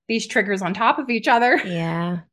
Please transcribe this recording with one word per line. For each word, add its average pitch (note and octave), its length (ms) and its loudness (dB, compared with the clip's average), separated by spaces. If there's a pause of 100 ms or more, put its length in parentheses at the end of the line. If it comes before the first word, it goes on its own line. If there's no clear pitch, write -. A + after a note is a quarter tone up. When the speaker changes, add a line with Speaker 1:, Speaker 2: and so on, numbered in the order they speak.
Speaker 1:
these A3+ 200 -2
triggers G3 340 0
on F3+ 120 -2
top A3+ 260 2
of C4+ 100 -8
each A#3 180 0
other. B3 380 4
Speaker 2:
Yeah. E3+ 540 -4 (120)